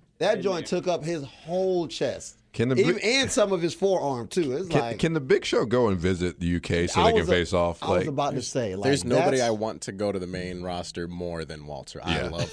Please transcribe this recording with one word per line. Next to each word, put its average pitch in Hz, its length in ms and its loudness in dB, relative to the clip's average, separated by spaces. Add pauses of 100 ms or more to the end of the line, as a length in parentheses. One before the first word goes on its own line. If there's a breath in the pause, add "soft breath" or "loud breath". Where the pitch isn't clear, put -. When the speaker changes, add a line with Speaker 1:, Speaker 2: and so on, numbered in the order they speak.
(180)
Speaker 1:
that 196 180 2
Speaker 2:
Been 196 80 -4
Speaker 1:
joint 175 240 -2
Speaker 2:
there. 180 140 0
Speaker 1:
took - 60 -4
up 170 160 0
his 160 200 -4
whole 175 640 -2
chest. - 500 -4 (140)
Speaker 3:
Can 120 180 0
the 131 80 4
Speaker 1:
Even, 202 180 4
Speaker 3:
Big - 100 -6
Speaker 1:
and 254 260 2
some 196 220 4
of 175 80 0
his 170 140 -2
forearm, 143 520 0
too. 147 260 0
It's 175 160 -4
Speaker 3:
Can, 143 100 4
Speaker 1:
like 117 200 -2
Speaker 3:
can 165 140 2
the 160 80 2
Big 143 240 2
Show 180 200 2
go 120 220 4
and 95 120 2
visit 87 400 0
the 87 80 0
U 87 120 2
K 87 280 2
so - 140 2
Speaker 1:
I 196 40 6
Speaker 3:
they 226 60 8
can - 100 4
Speaker 1:
was 82 80 0
a-, - 20 4
Speaker 3:
face 87 220 2
off? 87 300 2
Speaker 1:
I - 60 -6
was 92 100 4
Speaker 3:
Like, 95 80 -2
Speaker 1:
about 143 260 -2
to 123 80 -4
say, 113 340 -4
like, 101 100 -6
Speaker 4:
There's 135 200 2
nobody 131 320 2
Speaker 1:
that's 120 100 2
Speaker 4:
I 117 40 2
want 107 320 -4
to 117 80 -10
go 101 200 -2
to 95 60 -2
the 90 100 -6
main 90 360 -8
roster 90 440 -6
more 87 380 -6
than 73 220 -14
Walter. 69 360 -12
I 82 140 -2
Speaker 3:
Yeah. 64 120 -4
Speaker 4:
love 85 240 -6